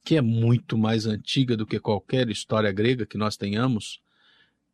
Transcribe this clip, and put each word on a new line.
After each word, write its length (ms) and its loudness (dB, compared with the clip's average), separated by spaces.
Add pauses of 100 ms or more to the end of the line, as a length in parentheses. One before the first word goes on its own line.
que 140 2
é 40 4
muito 560 2
mais 280 2
antiga 500 0
do 100 -4
que 140 -4
qualquer 500 -2
história 420 0
grega 340 0
que 120 -10
nós 200 -2
tenhamos, 640 -2 (720)